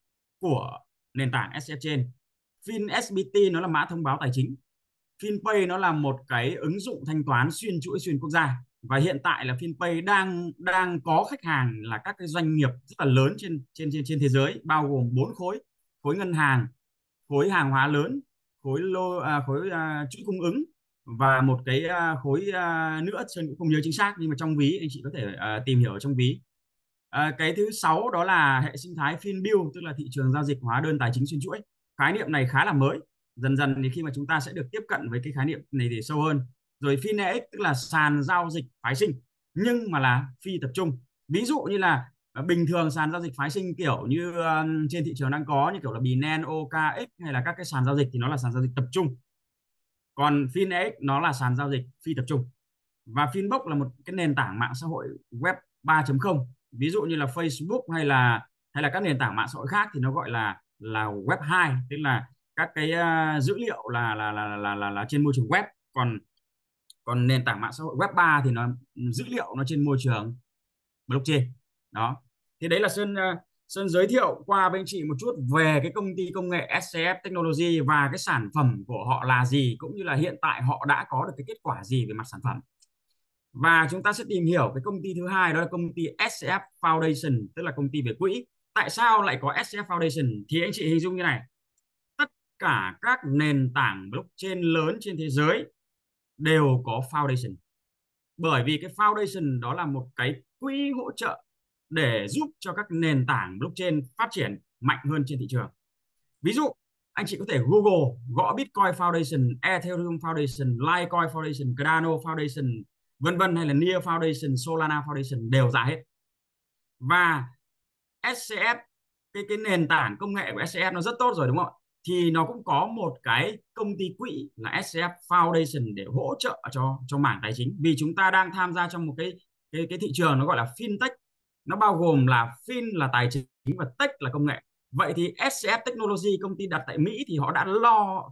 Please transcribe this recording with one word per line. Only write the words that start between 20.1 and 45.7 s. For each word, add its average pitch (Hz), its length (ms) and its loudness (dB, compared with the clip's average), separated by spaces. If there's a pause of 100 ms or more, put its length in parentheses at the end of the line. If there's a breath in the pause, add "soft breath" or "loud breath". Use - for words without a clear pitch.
chuỗi - 160 -16
cung 185 140 -4
ứng 190 240 -2 (400)
và 131 360 2
một 131 260 4
cái, 135 180 0
à, 170 380 -2
khối, 143 300 0
à, 160 520 -2
nữa 220 200 -4 (100)
Sơn 170 140 -6
cũng 143 100 -10
không 170 100 -2
nhớ 156 140 4
chính 160 100 -2
xác, 202 260 0
nhưng 160 120 -2
mà 143 80 -2
trong 156 180 -2
ví 147 240 2
anh 160 100 -4
chị 131 140 -12
có 139 100 -8
thể, 120 120 -6 (120)
à, 107 280 -4
tìm 131 120 4
hiểu 113 140 4
ở 98 60 -6
trong 139 160 -2
ví. 127 260 2 (680)
À, 151 280 0
cái 160 180 0
thứ 208 140 2
sáu 165 400 0
đó 175 140 0
là 151 360 4
hệ 147 160 -2
sinh 175 200 -14
thái 156 200 0
FinBuild, 196 580 0
tức 180 100 -12
là 151 140 -8
thị 147 120 -6
trường 131 220 2
giao 147 120 2
dịch 139 180 -2
hóa 117 180 2
đơn 156 180 2
tài 120 140 2
chính 127 140 0
xuyên 147 140 -4
chuỗi. 202 200 -6 (380)
Khái 143 140 4
niệm 202 200 -2
này 135 140 2
khá 135 180 4
là 202 80 0
mới. 139 260 2 (380)
Dần 135 200 0
dần 135 260 0
thì 131 80 0
khi 165 120 -6
mà 151 120 -6
chúng 143 120 -6
ta 156 140 0
sẽ 127 120 -6
được 139 200 -8
tiếp - 160 -6
cận 202 220 -4
với 123 140 -4
cái 151 120 -8
khái 135 100 0
niệm 156 140 -4 (100)
này 123 200 0
thì 113 120 -4
sâu 151 200 -2
hơn. 151 180 2 (400)
Rồi 139 160 2
FinEx, 202 440 -2 (120)
tức - 80 -8
là 165 140 2
sàn 147 480 2
giao 175 280 2
dịch 156 140 -4 (180)
phái 123 120 0
sinh 185 160 0 (440)
nhưng 226 360 0
mà 156 80 0
là 131 280 2 (180)
phi 185 180 -4
tập 131 120 -4
trung. 165 240 -2 (300)
Ví 190 160 0
dụ 277 160 0 (100)
như 202 80 0
là, 160 260 2 (280)
à, 131 100 -8
bình 170 260 2
thường 165 220 2
sàn 156 220 -2
giao 175 80 -4
dịch 165 160 -8
phái 143 140 -2
sinh 185 260 -6
kiểu 123 300 -2
như, 170 260 -2
um, 160 580 0
trên 165 140 -2
thị - 120 -4
trường 135 140 -2
đang 147 140 -2
có 143 300 2